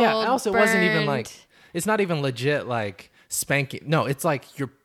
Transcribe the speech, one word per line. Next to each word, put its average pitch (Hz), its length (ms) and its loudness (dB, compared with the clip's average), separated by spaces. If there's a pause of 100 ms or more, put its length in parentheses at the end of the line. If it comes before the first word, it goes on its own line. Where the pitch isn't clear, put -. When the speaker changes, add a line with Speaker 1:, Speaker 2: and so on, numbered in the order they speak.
Speaker 1:
strangled, 220 180 0
Speaker 2:
Also, 233 260 0
it 233 60 2
wasn't 226 240 4
even, 160 220 2
like, 135 220 -2
Speaker 1:
burned. - 180 -20 (280)
Speaker 2:
it's 170 120 -4
not 214 160 2
even 170 200 0
legit, 131 460 -2
like, 110 440 -4 (180)
spanking. - 560 -2
No, 143 200 2
it's 139 200 -2
like 147 340 -2
you're, 135 120 -4 (140)